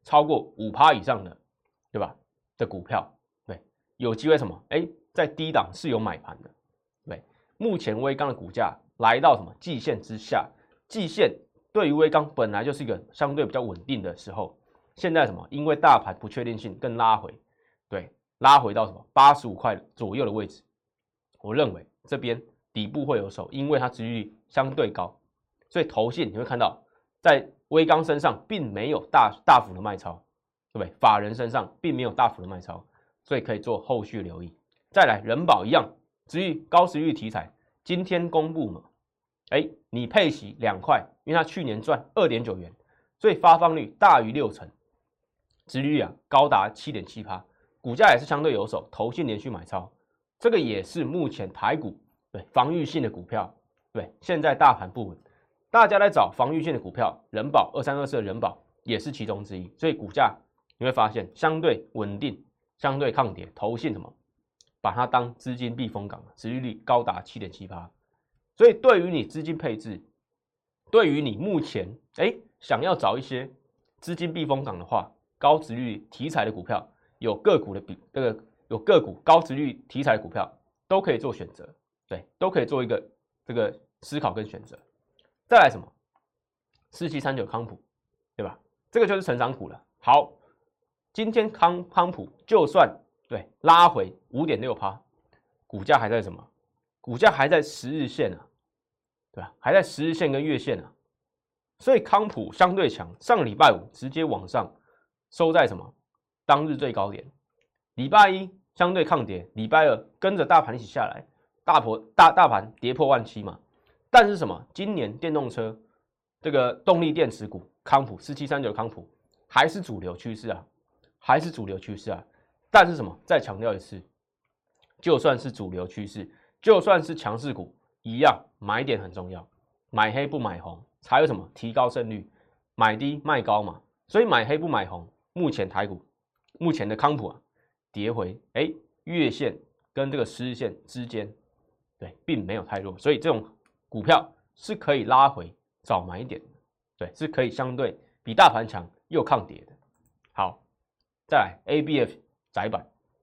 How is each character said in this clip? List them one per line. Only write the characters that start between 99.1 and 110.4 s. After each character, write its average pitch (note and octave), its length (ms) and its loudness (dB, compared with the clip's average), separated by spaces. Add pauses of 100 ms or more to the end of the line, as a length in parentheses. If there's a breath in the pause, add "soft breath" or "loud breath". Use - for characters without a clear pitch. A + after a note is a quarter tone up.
对 - 100 -16
吧？ F2 180 -16
还 C#3 140 0
在 F#3+ 80 6
十 D3 240 -8
日 E3 80 -2
线 D#3+ 180 -2
跟 C3+ 120 -2
月 D3+ 120 -2
线 A#2 260 -6
啊， - 120 -20 (880)
所 B3+ 180 4
以 - 20 -2
康 G#3 280 2
普 - 260 -10
相 F3+ 220 2
对 F#3 120 2
强。 F#2 220 -8 (100)
上 - 160 2
个 F#3 80 2
礼 G#2+ 120 -6
拜 C#3 160 8
五 F2+ 200 -6
直 - 160 -14
接 D#3 160 -4
往 G2 240 -4
上 G2 240 -4 (600)
收 E3 200 0
在 D#3+ 140 4
什 G#2 100 -4
么？ F#2 160 -18 (540)
当 D3 220 4
日 D3+ 100 -6
最 C#3 160 -4
高 G2+ 180 -4
点。 - 140 -16 (720)
礼 B2+ 120 -6
拜 G3+ 220 8
一 F#3+ 180 -4 (280)
相 F3+ 180 2
对 F3 100 2
抗 D3+ 220 0
跌， F2+ 300 -10
礼 A2 120 -6
拜 D#3 200 6
二 A#2 100 4 (220)
跟 G3 180 0
着 - 80 0